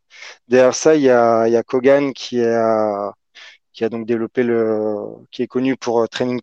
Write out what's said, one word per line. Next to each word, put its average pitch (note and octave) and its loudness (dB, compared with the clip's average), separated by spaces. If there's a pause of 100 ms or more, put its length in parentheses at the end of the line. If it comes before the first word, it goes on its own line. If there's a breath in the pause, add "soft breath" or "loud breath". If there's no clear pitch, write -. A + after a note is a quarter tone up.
(460 loud breath)
Derrière B2+ 4
ça, D#3 2
il D3+ 2
y C3 4
a, A#2 2
il A#2 2
y A#2 2
a A2+ 0
Kogan C3+ 2
qui - -8
est, A#2 0
euh, A2 -2 (640 loud breath)
qui - -6
a A2 -2
donc A2+ -10
développé A2+ -2
le, A2 -2 (340)
qui - -8
est A#2+ -4
connu C3 -4
pour, A#2 -2
euh, A2+ 0
Training B2 -6